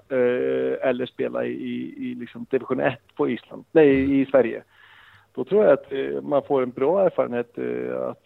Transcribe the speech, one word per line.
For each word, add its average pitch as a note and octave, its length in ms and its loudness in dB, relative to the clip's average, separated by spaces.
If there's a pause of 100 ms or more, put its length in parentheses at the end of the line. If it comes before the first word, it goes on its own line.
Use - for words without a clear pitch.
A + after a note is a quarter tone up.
eh, C3 800 0
eller B2+ 160 -2
spela B2 400 -4
i, A#2+ 60 -4
i, B2 460 -8
i B2 220 -8
liksom A#2+ 300 -12
division C3 300 -2
ett C#3+ 360 -4
på D3 140 0
Island, - 420 -8
nej, C#3 500 6
i C3 40 2
Sverige. A2+ 380 2 (720)
Då C3 80 -6
tror G#3 200 2
jag E3 100 6
att, - 180 -2
eh, C#3 300 -4
man C#3 220 0
får C3+ 200 0
en B2+ 60 -2
bra D#3+ 360 0
erfarenhet, A#2+ 520 -2
eh, B2 520 -6
att - 160 -14